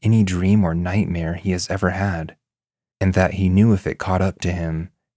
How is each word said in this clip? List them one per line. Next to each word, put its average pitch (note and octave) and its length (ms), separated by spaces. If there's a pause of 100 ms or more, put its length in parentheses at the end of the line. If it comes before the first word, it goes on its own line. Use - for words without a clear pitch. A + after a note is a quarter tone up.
any A2 240
dream F#2+ 400
or E2 100
nightmare F2 600
he F2+ 160
has F2+ 180
ever F#2 220
had, F2 440 (640)
and F#2+ 140
that F#2 220
he F#2 160
knew G#2 240
if F#2+ 120
it - 120
caught F#2 240
up F#2+ 180
to F2+ 120
him, E2 380 (260)